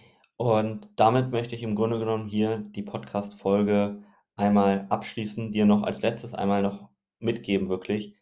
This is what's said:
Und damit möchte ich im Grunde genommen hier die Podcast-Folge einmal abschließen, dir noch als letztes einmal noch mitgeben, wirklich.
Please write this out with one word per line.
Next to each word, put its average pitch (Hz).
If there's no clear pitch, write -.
Und 110
damit 123
möchte 120
ich 117
im 110
Grunde 113
genommen 110
hier 107
die 101
Podcast-Folge 101
einmal 101
abschließen, 110
dir 107
noch 104
als -
letztes -
einmal 98
noch -
mitgeben, 101
wirklich. 104